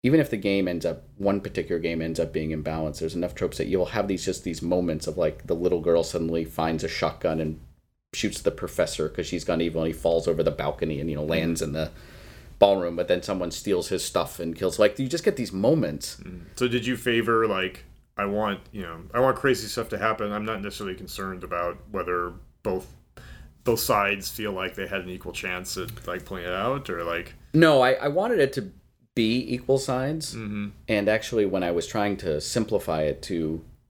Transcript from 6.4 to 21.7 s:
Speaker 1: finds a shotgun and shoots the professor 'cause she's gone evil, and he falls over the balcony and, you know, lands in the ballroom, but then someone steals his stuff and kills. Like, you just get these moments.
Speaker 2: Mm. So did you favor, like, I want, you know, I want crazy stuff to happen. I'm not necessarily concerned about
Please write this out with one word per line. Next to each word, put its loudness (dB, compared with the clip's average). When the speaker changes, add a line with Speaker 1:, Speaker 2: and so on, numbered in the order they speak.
Speaker 1:
finds -2
a -4
shotgun 0
and -4
shoots -2
the 2
professor -2
'cause -4
she's -4
gone 0
evil, 0
and 2
he 0
falls 2
over 2
the 4
balcony -2
and, -4
you -2
know, -4
lands 0
in -4
the -2
ballroom, 6
but 0
then 4
someone -2
steals 0
his -2
stuff -2
and -4
kills. 0
Like, 6
you 0
just -2
get 4
these -4
moments. 2
Speaker 2:
Mm. -12
So 2
did 0
you 0
favor, 2
like, -2
I -2
want, -2
you -10
know, -10
I 2
want 6
crazy 2
stuff -4
to -4
happen. 0
I'm -4
not -4
necessarily -6
concerned -8
about -4